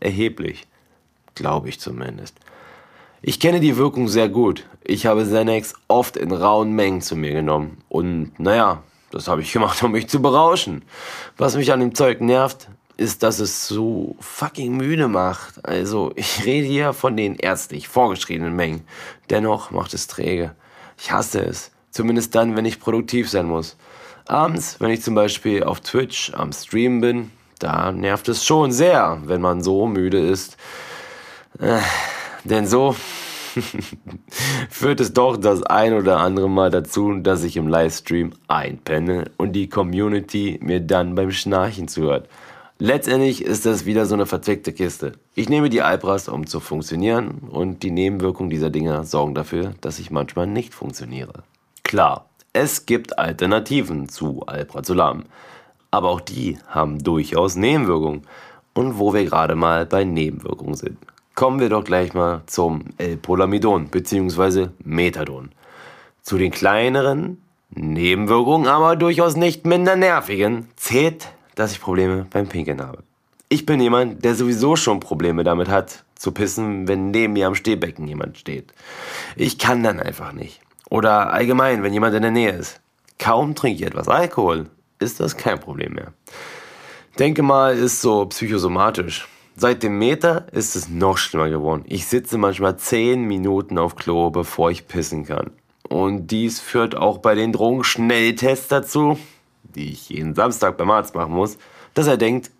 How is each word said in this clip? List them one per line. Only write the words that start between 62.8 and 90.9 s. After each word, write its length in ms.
L-Polamidon 920
beziehungsweise 800
Methadon. 680
Zu 140
den 140
kleineren 920
Nebenwirkungen, 960
aber 300
durchaus 400
nicht 300
minder 280
nervigen, 800
zählt, 540
dass 180
ich 80
Probleme 500
beim 180
Pinkeln 320
habe. 220
Ich 180
bin 140
jemand, 440
der 100
sowieso 420
schon 240
Probleme 440
damit 240
hat, 360
zu 180
pissen, 560
wenn 220
neben 240
mir 120
am 80
Stehbecken 520
jemand 320
steht. 340
Ich 220
kann 240
dann 180
einfach 320
nicht. 280
Oder 440
allgemein, 500
wenn 100
jemand 220
in 80
der 80
Nähe 220
ist. 280
Kaum 360
trinke 280
ich 40
etwas 220
Alkohol, 580
ist 220
das 160
kein 240
Problem 340
mehr. 180
Denke 240
mal, 340
ist 240
so 260
psychosomatisch. 1040
Seit 280
dem 160
Meter 540
ist 240
es 120
noch 300